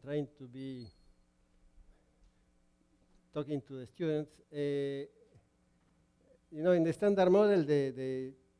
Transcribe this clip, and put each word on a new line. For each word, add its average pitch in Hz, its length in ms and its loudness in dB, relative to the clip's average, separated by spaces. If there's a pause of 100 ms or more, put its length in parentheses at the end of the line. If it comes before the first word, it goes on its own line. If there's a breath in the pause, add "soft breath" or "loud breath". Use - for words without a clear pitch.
trying 143 240 -4 (100)
to 135 60 -20
be 127 440 -14 (2500 soft breath)
talking 147 280 -6
to 135 180 -16
the 127 60 -14
students, 151 460 -4 (200)
uh, 147 60 -10 (1900)
you 156 120 -8
know, 180 100 4
in 175 100 4
the 165 80 2
standard 196 380 2
model, 202 340 6
the, 143 280 2
the, 131 420 -6 (260)